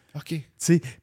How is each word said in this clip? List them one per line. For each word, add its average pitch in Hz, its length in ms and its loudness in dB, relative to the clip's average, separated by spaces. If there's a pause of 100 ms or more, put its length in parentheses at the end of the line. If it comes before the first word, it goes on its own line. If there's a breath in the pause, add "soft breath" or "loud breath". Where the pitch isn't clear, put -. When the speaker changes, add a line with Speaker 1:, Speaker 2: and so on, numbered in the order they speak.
(160 soft breath)
Speaker 1:
OK. 147 140 -14
Speaker 2:
Tu 160 140 -8 (140)
sais, 170 240 4 (220 loud breath)